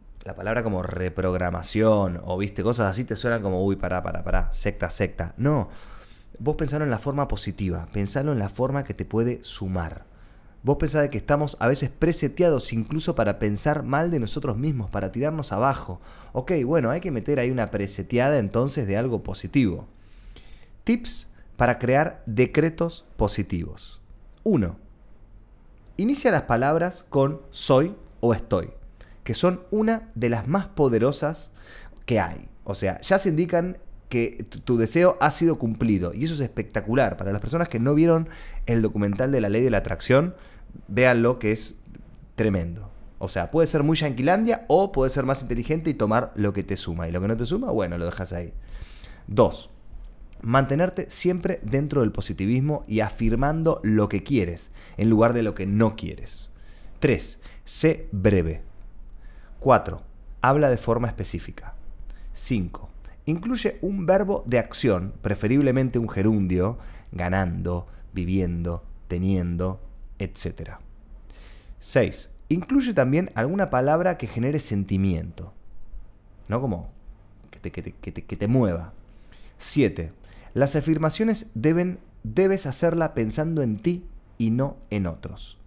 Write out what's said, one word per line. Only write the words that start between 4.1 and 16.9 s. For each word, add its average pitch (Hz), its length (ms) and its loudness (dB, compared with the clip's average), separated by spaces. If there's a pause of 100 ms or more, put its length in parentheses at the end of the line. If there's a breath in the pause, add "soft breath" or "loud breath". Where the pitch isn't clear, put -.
pará, 92 280 4
secta, - 380 -2
secta. 85 460 -4
No, 131 320 2 (680 loud breath)
vos 147 180 0
pensalo 151 280 -2
en 143 60 0
la 110 80 0
forma 143 300 -2
positiva, 90 640 -4
pensalo 135 400 -2
en 123 60 0
la 98 100 -2
forma 131 360 -2
que 139 100 -8
te 156 100 -6
puede 117 400 -2
sumar. 90 600 -6 (600 soft breath)
Vos 143 120 2
pensás 147 240 2
de 143 80 2
que 110 80 -4
estamos 147 420 0
a 117 80 4
veces 139 220 2
preseteados 156 800 0
incluso 117 420 -2
para 104 240 2
pensar 120 460 0
mal 147 260 0
de 165 80 0
nosotros 123 380 -2
mismos, 127 340 -2
para 95 220 -4
tirarnos 147 400 -2
abajo. 107 480 0 (320 loud breath)
Ok, 127 180 -4 (140)
bueno, 131 260 2